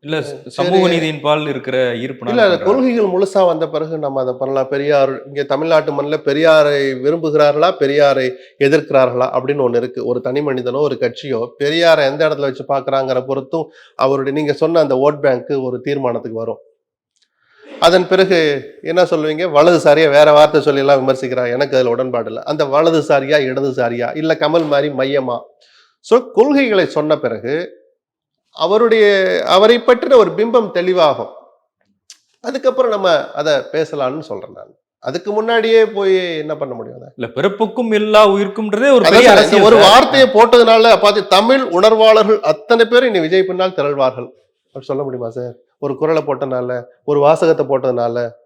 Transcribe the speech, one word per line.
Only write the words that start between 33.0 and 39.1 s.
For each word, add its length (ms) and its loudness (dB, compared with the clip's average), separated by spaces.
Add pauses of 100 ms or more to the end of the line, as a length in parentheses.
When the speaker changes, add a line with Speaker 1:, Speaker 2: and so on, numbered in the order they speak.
Speaker 2:
அதை 220 -2
பேசலாம்னு 680 -4
சொல்றேன் 340 -14
நான். 200 -20 (240)
அதுக்கு 340 -10
முன்னாடியே 540 2
போய் 520 -2
என்ன 180 -8
பண்ண 180 -10
முடியும் 260 -16
அதை? 160 -20
Speaker 1:
இல்ல, 160 -10
"பிறப்புக்கும் 600 -4
எல்லா 360 4
உயிருக்கும்ன்றதே" 640 0
ஒரு 120 4
Speaker 2:
அதான் 60 6